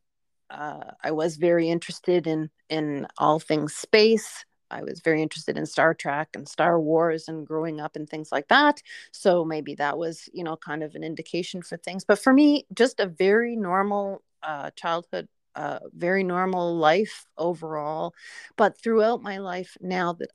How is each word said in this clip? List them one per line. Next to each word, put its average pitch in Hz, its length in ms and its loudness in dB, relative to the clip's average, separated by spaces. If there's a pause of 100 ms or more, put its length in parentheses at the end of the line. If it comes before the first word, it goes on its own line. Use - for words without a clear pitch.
(520)
uh, 147 400 -12 (100)
I - 80 -2
was 156 260 -2
very 170 340 4
interested 170 560 0
in, 156 240 -2 (180)
in 151 380 -4 (100)
all 151 240 4
things 151 340 -2
space. - 720 2 (260)
I 160 120 -12
was - 180 -12
very 156 220 0
interested 151 360 -6
in 156 80 -6
Star 160 280 2
Trek 151 400 -6
and 143 140 -12
Star 170 320 2
Wars 160 480 0
and 160 180 -10
growing 156 340 -6
up 156 160 -10
and 151 120 -10
things 156 240 -12
like 143 160 -4
that. 294 320 4 (300)
So 175 340 2
maybe 156 300 -6
that 147 240 -2
was, 165 340 -8
you 180 120 -10
know, 160 120 -6
kind 156 260 -8
of 147 120 -10
an 151 100 -12
indication 170 580 -8
for - 140 -12
things. 180 280 -8
But 202 140 6
for 262 140 6
me, 294 400 6
just 247 280 2
a 208 60 2
very 208 500 2
normal, 196 640 -2 (200)
uh, 151 340 -8
childhood, 170 520 -6 (260)
uh, 147 260 -8 (140)
very 180 300 0
normal 180 520 0
life 165 500 4 (100)
overall. 160 800 -4 (420)
But 196 220 4
throughout 226 440 2
my 196 160 -8
life, 185 420 -8
now 180 340 -2
that - 200 -10